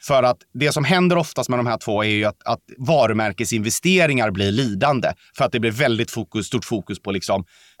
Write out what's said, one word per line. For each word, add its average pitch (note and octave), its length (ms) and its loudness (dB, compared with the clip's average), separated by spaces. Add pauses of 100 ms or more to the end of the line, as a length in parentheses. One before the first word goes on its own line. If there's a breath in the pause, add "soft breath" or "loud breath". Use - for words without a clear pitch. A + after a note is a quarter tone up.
För C3+ 200 2
att B2 140 2 (180)
det C#3 180 0
som D3 120 -2
händer F3+ 320 4
oftast D#3 340 -2
med B2 80 0
de A#2 80 -2
här A2+ 120 -2
två G#2+ 260 -2
är G#2+ 40 0
ju G#2+ 160 0
att, G#2 200 -4
att A2+ 160 -4 (180)
varumärkesinvesteringar A#2+ 1500 2
blir G2 220 0
lidande. A#2 600 0 (240 soft breath)
För C#3 80 0
att - 80 -2
det A#2 80 -2
blir A2+ 100 0
väldigt A#2 400 0
fokus, G#2+ 360 -6
stort A2+ 180 -4
fokus C#3+ 380 -6
på G2+ 80 -6
liksom, G2 340 -2 (360 soft breath)